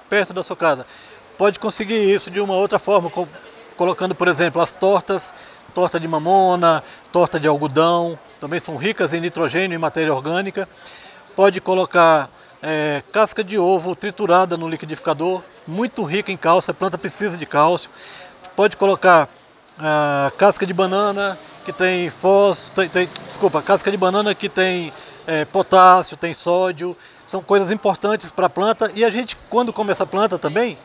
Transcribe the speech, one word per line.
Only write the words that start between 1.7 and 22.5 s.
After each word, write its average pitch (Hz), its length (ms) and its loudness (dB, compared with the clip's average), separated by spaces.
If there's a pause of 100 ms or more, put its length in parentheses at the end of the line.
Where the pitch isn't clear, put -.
isso 185 160 -2
de 180 100 -6
uma 196 140 -2
outra 196 240 0
forma, 185 320 0
co-, 180 180 -6 (480)
colocando, 185 380 -2
por 180 140 0
exemplo, 170 340 0
as 156 100 -2
tortas, 190 600 -2 (400)
torta 180 260 -2
de 165 80 -8
mamona, 170 760 2 (280)
torta 175 280 2
de 147 80 0
algodão, 156 680 0 (220)
também 156 200 -6
são 160 160 -12
ricas 165 380 -2
em 170 60 -2
nitrogênio 170 560 -4
e 165 40 -6
matéria 156 340 -2
orgânica. 180 560 -6 (680)
Pode 190 240 4
colocar, 165 720 2 (320)
é, 151 400 -4 (100)
casca 214 320 0
de 196 140 -6
ovo 180 380 0
triturada 185 640 0
no 165 120 -6
liquidificador, 160 720 -4 (240)
muito 208 380 -6
rica 190 280 -4
em 180 60 -8
cálcio, 170 320 2
a 170 60 -4
planta 180 240 -4
precisa 190 360 -6
de 156 120 -10
cálcio. 156 420 2 (680)
Pode 202 220 2
colocar 180 500 4 (520)
a 147 580 0
casca 196 280 4
de 180 80 -6
banana, 196 640 -2 (260)
que 185 80 -12
tem 180 380 0
fósforo, 196 640 2